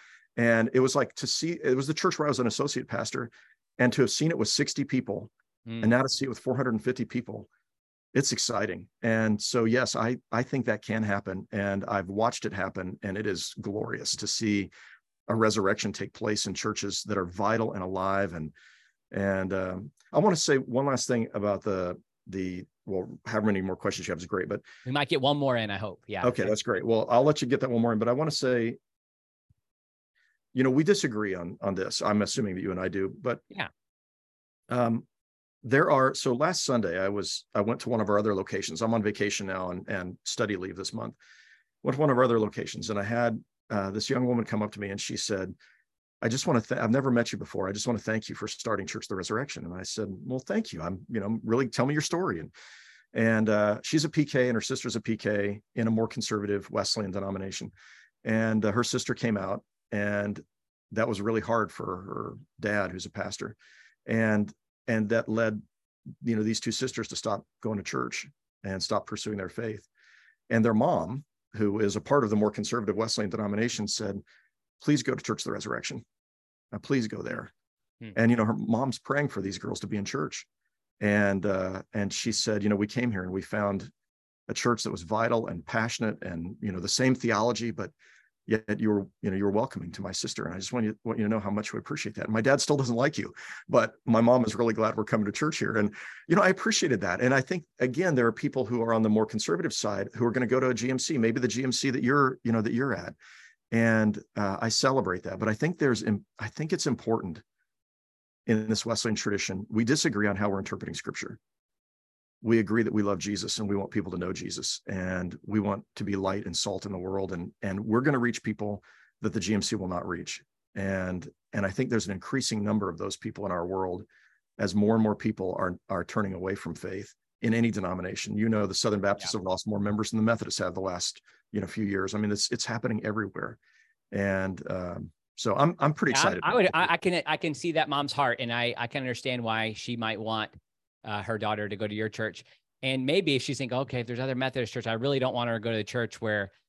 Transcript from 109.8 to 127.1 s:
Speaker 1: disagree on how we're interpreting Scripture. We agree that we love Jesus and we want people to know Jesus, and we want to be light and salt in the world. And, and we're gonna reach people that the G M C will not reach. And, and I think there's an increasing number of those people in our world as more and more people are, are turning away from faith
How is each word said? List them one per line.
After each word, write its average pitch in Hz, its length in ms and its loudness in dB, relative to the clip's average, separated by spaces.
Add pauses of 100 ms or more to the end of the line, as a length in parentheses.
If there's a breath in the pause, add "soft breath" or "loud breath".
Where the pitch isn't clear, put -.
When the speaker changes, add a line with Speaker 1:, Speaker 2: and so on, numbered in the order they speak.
Speaker 1:
disagree 113 440 2
on 98 80 2
how 104 140 0
we're 98 100 -2
interpreting 90 340 -8
Scripture. - 460 -10 (1040)
We 113 160 6
agree 110 240 2
that - 100 -2
we 107 80 2
love 101 160 0
Jesus 98 400 -4
and 107 100 -4
we 101 80 0
want 98 140 -4
people 98 220 -4
to 90 80 -6
know 90 120 -4
Jesus, - 540 -6
and 92 500 -4 (120)
we 104 120 2
want 98 240 0 (120)
to 110 80 -8
be 101 120 -2
light 98 300 -2
and 85 100 -6
salt 95 300 -4
in 101 60 -6
the 95 60 -6
world. 95 360 -4
And, 87 180 -8 (120)
and 98 160 -2
we're 110 220 2
gonna 139 180 4
reach 120 240 -2
people 104 400 -6 (400 soft breath)
that 104 100 0
the 107 60 0
G 98 160 0
M 95 80 0
C - 120 -2
will 95 120 -4
not 90 200 -4
reach. 85 360 -8 (320)
And, 92 520 -2 (260)
and 101 120 0
I 95 60 0
think 127 180 0
there's 113 160 2
an 104 60 -6
increasing 107 520 -2
number 104 240 0
of 85 120 -6
those 98 180 -6
people 101 300 -8
in 90 40 -2
our 87 140 -2
world 92 380 -2 (560 soft breath)
as 98 160 0
more 104 180 6
and 110 80 6
more 107 140 4
people 95 420 -2
are, 92 180 0 (140)
are 90 140 -2
turning 98 320 -2
away 95 180 -2
from 85 220 -8
faith 95 360 -10 (300)